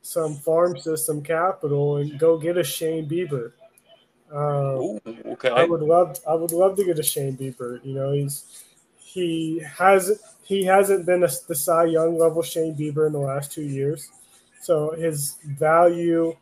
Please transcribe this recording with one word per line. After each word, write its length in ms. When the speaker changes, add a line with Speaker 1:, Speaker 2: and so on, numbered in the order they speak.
Speaker 1:
some 340
farm 420
system 440
capital 720
and 220
go 200
get 180
a 80
Shane 440
Bieber. 440
Um, 480
Speaker 2:
Ooh, 200
okay. 180
Speaker 1:
I 140
would 180
love, 440
I 80
would 180
love 240
to 80
get 140
a 40
Shane 340
Bieber. 480
You 100
know, 180
he's, 520
he 640
hasn't, 600
he 200
hasn't 400
been 200
a, 40
the 60
Cy 300
Young 340
level 240
Shane 320
Bieber 320
in 60
the 60
last 340
two 100
years. 460
So 320
his 520
value 960